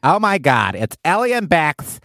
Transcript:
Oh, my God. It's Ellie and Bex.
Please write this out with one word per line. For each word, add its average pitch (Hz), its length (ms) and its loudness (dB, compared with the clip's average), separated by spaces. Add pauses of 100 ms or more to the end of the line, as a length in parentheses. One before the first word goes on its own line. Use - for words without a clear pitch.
Oh, 165 140 4
my 208 200 0
God. 120 360 2
It's 104 300 -6
Ellie 220 280 0
and 240 160 -2
Bex. 156 560 -2